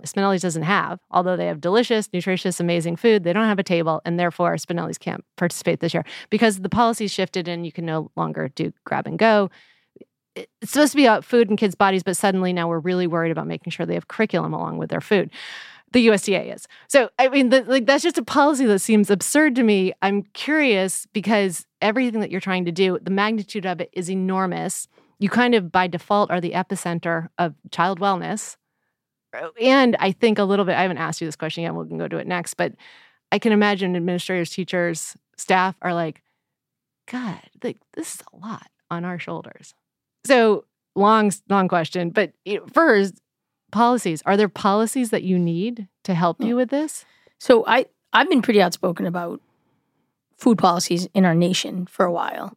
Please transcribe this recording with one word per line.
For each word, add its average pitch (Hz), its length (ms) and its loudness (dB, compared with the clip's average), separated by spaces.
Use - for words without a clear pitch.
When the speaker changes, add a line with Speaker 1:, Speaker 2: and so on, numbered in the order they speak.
Speaker 1:
Spinelli's 196 380 0
doesn't 165 220 -4
have, 175 360 0
although 180 240 2
they 175 120 -2
have 165 120 -6
delicious, 214 540 0
nutritious, 185 480 -2
amazing 170 340 -2
food, 214 280 2
they 170 100 0
don't 220 100 0
have 208 160 2
a 190 40 0
table, 165 420 0
and 170 140 -2
therefore 170 360 0
Spinelli's 165 420 -6
can't - 260 -10
participate 170 460 -2
this 170 120 -2
year 165 120 -2
because 208 320 2
the 185 80 -4
policy 226 380 0
shifted 185 420 -4
and 170 160 -8
you 160 60 -10
can 170 140 -10
no 160 300 -4
longer 156 400 -4
do 165 180 -6
grab - 220 -4
and 160 120 -6
go. 208 300 4
It's - 360 -14
supposed 285 220 4
to 277 40 -8
be 285 80 6
about 214 200 4
food 233 240 2
and 208 80 0
kids' 196 180 -2
bodies, 190 260 2
but 180 160 -4
suddenly 185 360 0
now 170 160 -2
we're 165 100 -2
really 180 280 0
worried 165 240 0
about 156 140 -4
making 165 260 -8
sure 165 140 -6
they 170 80 -4
have 170 140 -6
curriculum 165 460 -2
along 160 240 -6
with 160 120 -6
their 165 120 -4
food. 185 300 0
The 247 100 4
U 226 120 6
S 196 100 0
D 196 120 0
A 165 60 -2
is. - 260 -12
So, 254 220 4
I 262 100 6
mean, 262 200 4
the, 262 140 6
like, 240 220 2
that's 208 180 4
just 330 140 0
a 277 60 0
policy 277 420 2
that 202 140 4
seems 214 300 2
absurd 262 460 2
to 247 80 2
me. 190 380 2
I'm 202 220 0
curious 247 800 0
because 196 520 -2
everything 220 400 0
that 202 100 -6
you're 196 100 -6
trying 185 240 -2
to 170 60 -4
do, 180 300 0
the 185 100 -6
magnitude 202 540 -2
of 175 140 -4
it 175 140 -8
is 180 160 -6
enormous. 185 800 -4
You 202 100 0
kind 240 260 2
of, 180 160 0
by 185 160 2
default, 202 420 -2
are 175 120 -2
the 170 100 -4
epicenter 170 880 -4
of 170 180 -2
child 175 300 -2
wellness. 190 560 -4
And 262 400 4
I 190 100 2
think 214 260 2
a 208 60 2
little 196 220 2
bit, 170 100 0
I 127 60 2
haven't 180 160 -2
asked 160 240 -6
you 165 60 -6
this 151 100 -10
question 165 260 -6
yet, 165 100 -4
we 165 140 -8
can 160 100 -10
go 165 120 -6
to 165 80 -6
it 143 100 -8
next, 175 280 -6
but 175 180 -4
I 202 80 2
can 220 140 2
imagine 202 420 2
administrators, 175 540 -4
teachers, 175 640 -4
staff 185 440 0
are 180 120 -4
like, 165 280 -6
"God, 247 300 -10
like, - 140 -8
this - 220 -12
is - 60 -18
a - 40 -20
lot 202 300 -14
on 175 140 -6
our 180 120 -8
shoulders." - 560 -14
So, 226 400 4
long, 208 360 4
long 196 180 2
question, 175 420 -2
but, 175 240 -2
you 196 120 -4
know, - 160 -12
first, 285 480 2
policies. 220 540 0
Are 190 120 4
there 208 120 4
policies 220 640 0
that 208 120 0
you 185 140 0
need 185 500 -2
to 190 100 -2
help 170 280 0
you 226 120 0
Speaker 2:
Hmm. - 20 0
Speaker 1:
with 247 140 0
this? 294 360 -4
Speaker 2:
So 226 280 4
I, 240 180 2
I've 277 160 4
been 285 120 4
pretty 208 200 4
outspoken 185 440 -2
about 175 360 -8
food 226 200 4
policies 175 560 2
in 190 120 4
our 165 100 4
nation 180 500 0
for - 200 0
a 175 60 0
while. - 460 -8